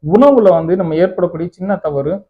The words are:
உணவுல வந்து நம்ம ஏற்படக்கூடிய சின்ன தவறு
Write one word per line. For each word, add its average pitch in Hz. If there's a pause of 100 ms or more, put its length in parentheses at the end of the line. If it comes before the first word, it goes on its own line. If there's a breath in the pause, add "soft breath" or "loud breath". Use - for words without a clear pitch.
உணவுல 233
வந்து 165
நம்ம 170
ஏற்படக்கூடிய 175
சின்ன 190
தவறு 147 (180)